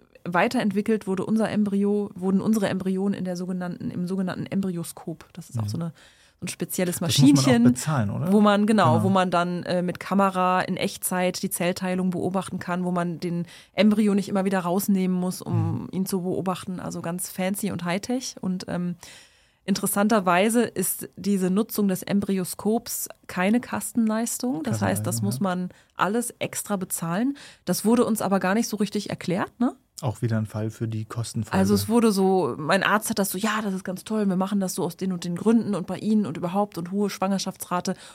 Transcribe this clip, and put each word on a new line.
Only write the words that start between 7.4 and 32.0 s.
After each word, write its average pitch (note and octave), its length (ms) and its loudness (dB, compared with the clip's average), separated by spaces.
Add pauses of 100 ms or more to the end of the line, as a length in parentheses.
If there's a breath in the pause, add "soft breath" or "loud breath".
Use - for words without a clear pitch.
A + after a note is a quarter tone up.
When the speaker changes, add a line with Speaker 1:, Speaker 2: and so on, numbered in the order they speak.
Speaker 2:
bezahlen, D3+ 460 2
oder? C#3 200 -2
Speaker 1:
wo G#3 100 6
man, G#3 260 6
genau, G3+ 280 6
Speaker 2:
Genau. E3 100 4
Speaker 1:
wo F#3+ 40 4
man F#3 220 4
dann, F3 320 0
äh, F3+ 180 -2
mit F3 200 -2
Kamera F#3 600 2
in F3+ 160 -2
Echtzeit F#3 680 -2
die F#3+ 80 -2
Zellteilung F#3 600 0
beobachten F#3 480 -4
kann, F3+ 260 -4
wo F3+ 60 0
man F3 300 -2
den E3+ 260 -4 (260 loud breath)
Embryo G#3 420 4
nicht G3 140 0
immer F#3+ 160 0
wieder G3 160 2
rausnehmen F#3 580 2
muss, F3+ 220 -2
um - 440 -2
Speaker 2:
Mhm. - 80 -12
Speaker 1:
ihn F#3+ 140 -2
zu F#3+ 160 -2
beobachten. F#3 560 -4
Also F3 220 -8
ganz E3+ 300 -6
fancy F#3+ 420 -2
und F3+ 120 -6
Hightech. G#3 560 -4
Und, F#3 280 -4
ähm, F3 280 -4 (680 loud breath)
interessanterweise G3+ 960 2
ist - 540 -4
diese F#3 340 0
Nutzung G#3 380 0
des F3+ 140 -2
Embryoskops G3+ 1040 -2 (180)
keine G3+ 340 2
Kastenleistung. A#3 1000 -2
Das A2+ 180 -2
heißt, F#3+ 260 0
das - 100 -2
Speaker 2:
Kassenleistung, A#2 80 -2
Speaker 1:
muss G3 120 0
Speaker 2:
ja. C#3 60 -4
Speaker 1:
man F3+ 260 -2 (280 loud breath)
alles A3 420 0
extra - 380 -4
bezahlen. F#3 600 -2 (280 loud breath)
Das F3+ 200 -2
wurde A#3 200 6
uns G#3+ 180 0
aber F#3+ 180 2
gar F#3 140 2
nicht A#3 140 0
so G#3+ 80 -6
richtig G3+ 340 -2
erklärt, - 500 -4
ne? B3 140 2 (260)
Speaker 2:
Auch A#2 220 -4
wieder A2+ 160 0
ein A2 80 0
Fall G#2+ 240 -4
für A#2 160 -6
die A2 180 -6
Kostenfolge. A#2 540 -4
Speaker 1:
Also G3 160 4
es G3+ 140 0
wurde A3+ 240 4